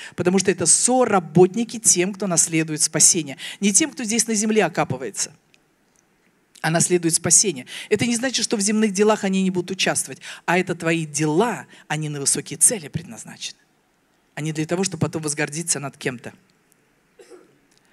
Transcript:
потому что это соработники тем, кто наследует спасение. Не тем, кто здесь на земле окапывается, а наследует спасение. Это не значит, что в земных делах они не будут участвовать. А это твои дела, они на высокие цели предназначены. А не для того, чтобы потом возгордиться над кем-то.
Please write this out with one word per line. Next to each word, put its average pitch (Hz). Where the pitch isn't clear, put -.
потому 180
что 190
это 180
соработники 202
тем, 185
кто 196
наследует 160
спасение. 151
Не 202
тем, 302
кто 247
здесь 226
на 226
земле 214
окапывается, 135
а 156
наследует 165
спасение. 147
Это 214
не 240
значит, 240
что -
в -
земных 214
делах 208
они 190
не 185
будут 180
участвовать. 160
А 175
это 180
твои 165
дела, 156
они 151
на 147
высокие 143
цели 175
предназначены. -
А 143
не 156
для 156
того, 175
чтобы 180
потом 160
возгордиться 151
над 139
кем-то. 117